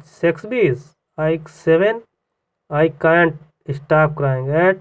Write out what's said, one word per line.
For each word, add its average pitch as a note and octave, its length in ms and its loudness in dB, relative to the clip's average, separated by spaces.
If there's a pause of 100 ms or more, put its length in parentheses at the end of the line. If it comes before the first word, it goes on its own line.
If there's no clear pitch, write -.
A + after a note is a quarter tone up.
six E3 420 -4
is, G#3 500 -2 (220)
I, D#3 300 -2
seven, G3 560 0 (680)
I D#3 200 0
can't E3 460 2 (360)
stop D#3 440 0
crying. C3+ 340 -2
Eight, F3+ 320 0